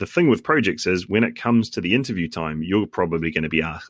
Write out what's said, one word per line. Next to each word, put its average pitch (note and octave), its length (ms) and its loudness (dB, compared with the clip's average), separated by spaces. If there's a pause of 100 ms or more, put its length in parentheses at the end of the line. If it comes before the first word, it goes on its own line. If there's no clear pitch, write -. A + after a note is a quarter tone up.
the G2 60 -4
thing F3 220 2
with A#2 160 2
projects A#2+ 420 0
is F#2 220 0
when G#2+ 160 2
it - 120 -4
comes A#2 340 2
to - 100 -6
the F2+ 140 0
interview G#2+ 340 -2
time, D#2 340 -4
you're F#2+ 240 2
probably E2 440 -2
gonna D#2+ 180 -2
be D#2 120 0
a-, D#2 300 -6